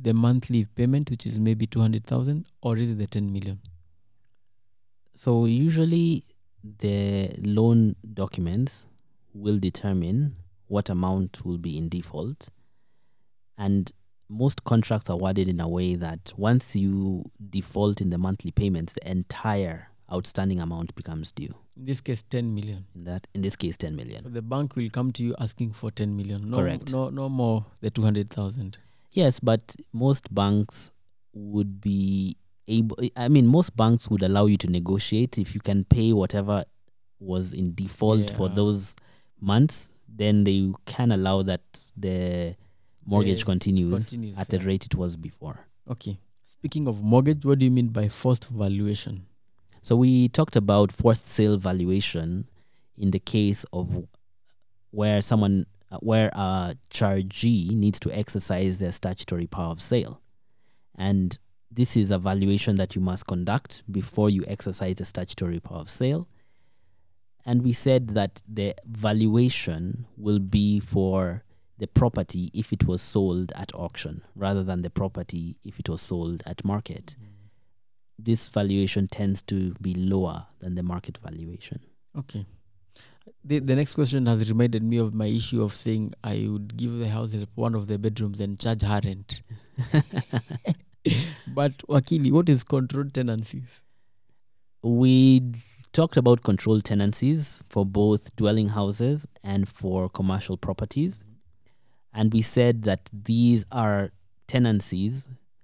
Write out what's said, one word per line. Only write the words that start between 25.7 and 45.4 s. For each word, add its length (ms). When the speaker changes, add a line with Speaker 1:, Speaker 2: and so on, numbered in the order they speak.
Speaker 1:
for 180
ten 260
million. 320
No, 80
Speaker 2:
Correct. 340
Speaker 1:
no, 180
no 200
more 360
the 80
two 120
hundred 280
thousand. 480
Speaker 2:
Yes, 280
but 360
most 400
banks 580
would 480
be 560
able, 300
I 120
mean, 200
most 280
banks 340
would 140
allow 220
you 120
to 120
negotiate. 680
If 160
you 80
can 220
pay 300
whatever 500
was 340
in 220
default 560
for 160
Speaker 1:
Yeah. 80
Speaker 2:
those 400
months, 520
then 380
they 260
can 260
allow 320
that 180
the 580
mortgage 340
Speaker 1:
The 60
Speaker 2:
continues 640
Speaker 1:
continues, 300
Speaker 2:
at 100
the 80
Speaker 1:
yeah. 80
Speaker 2:
rate 200
it 100
was 220
before. 500